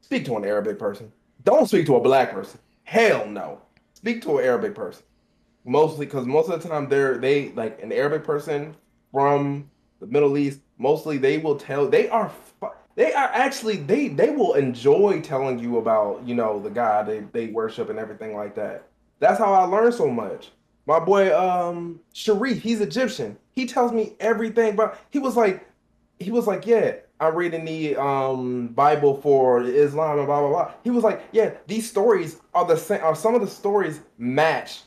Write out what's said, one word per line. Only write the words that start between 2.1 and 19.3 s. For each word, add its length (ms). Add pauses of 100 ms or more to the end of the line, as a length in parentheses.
person. 280 (240)
Hell 420
no. 340 (340)
Speak 280
to 160
an 60
Arabic 300
person. 280 (640)
Mostly, 420
'cause 200
most 220
of 140
the 60
time 200
they're, 300
they, 340
like, 300
an 100
Arabic 320
person 500 (380)
from 580 (300)
the 60
Middle 320
East, 220 (180)
mostly 400
they 200
will 180
tell, 320
they 200
are 220 (300)
fu-, 80 (260)
they 180
are 200
actually, 440
they, 320
they 220
will 240
enjoy 680
telling 380
you 200
about, 480
you 80
know, 260
the 100
God 360
they, 140
they 320
worship 380
and 80
everything 360
like 200
that. 340 (300)
That's 200